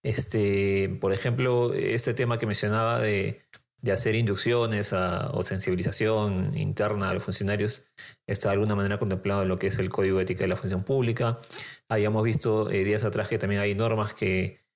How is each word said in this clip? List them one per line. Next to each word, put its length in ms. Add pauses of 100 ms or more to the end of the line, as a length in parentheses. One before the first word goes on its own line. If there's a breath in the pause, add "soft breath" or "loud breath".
Este, 840 (120)
por 120
ejemplo, 600
este 420
tema 220
que 100
mencionaba 540
de, 420 (380)
de 120
hacer 240
inducciones 760
a, 380
o 120
sensibilización 1160
interna 520
a 40
los 80
funcionarios 640 (420 loud breath)
está 220
de 60
alguna 200
manera 240
contemplado 440
en 60
lo 100
que 100
es 100
el 100
Código 300
de 60
Ética 160
de 80
la 80
Función 280
Pública. 540 (500 loud breath)
Habíamos 360
visto, 460
eh, 140
días 200
atrás 240
que 100
también 220
hay 140
normas 400
que 600